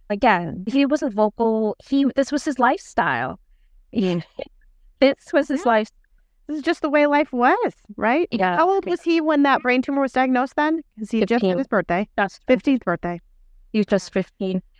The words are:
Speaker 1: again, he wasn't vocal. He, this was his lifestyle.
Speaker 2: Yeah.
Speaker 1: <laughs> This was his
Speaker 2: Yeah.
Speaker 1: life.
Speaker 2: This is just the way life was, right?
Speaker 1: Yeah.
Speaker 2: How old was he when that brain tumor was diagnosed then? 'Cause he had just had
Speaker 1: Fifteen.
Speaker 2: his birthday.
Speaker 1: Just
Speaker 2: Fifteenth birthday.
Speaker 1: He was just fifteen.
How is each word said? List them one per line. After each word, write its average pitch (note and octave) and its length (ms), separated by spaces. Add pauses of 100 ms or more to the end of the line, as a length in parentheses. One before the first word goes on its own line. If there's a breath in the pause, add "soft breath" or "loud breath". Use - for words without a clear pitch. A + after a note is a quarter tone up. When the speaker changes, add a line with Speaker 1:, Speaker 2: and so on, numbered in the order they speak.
Speaker 1:
again, F#3 580
he C#4 200
wasn't C#4+ 260
vocal. A3 640 (100)
He, C#4 200 (100)
this C#4 160
was C#4+ 140
his D4 120
lifestyle. E3+ 800 (540)
Speaker 2:
Yeah. F3+ 320
Speaker 1:
<laughs> - 760
This C#4 160 (180)
was C#4+ 140
his D4 180
Speaker 2:
Yeah. - 60
Speaker 1:
life. A3 160 (580)
Speaker 2:
This D#4 120
is C#4 60
just E4 180
the D#4 80
way D4 160
life D4 260
was, C#4+ 400 (240)
right? A#3 340
Speaker 1:
Yeah. F#3 260
Speaker 2:
How E4 120
old G4 180
was F4 160
he E4 180
when D4+ 240
that C4+ 180
brain B3 200
tumor C#4 200
was C4+ 100
diagnosed C4 440
then? D#4 240 (180)
'Cause G#3+ 120
he A3+ 100
had G3+ 80
just A#3 140
had F#3+ 60
Speaker 1:
Fifteen. F3+ 100
Speaker 2:
his F3+ 100
birthday. F#3 400 (100)
Speaker 1:
Just G3 280
Speaker 2:
Fifteenth B3+ 380
birthday. F3 360 (520)
Speaker 1:
He A3 60
was G#3+ 80
just - 260
fifteen. F#3+ 500 (180)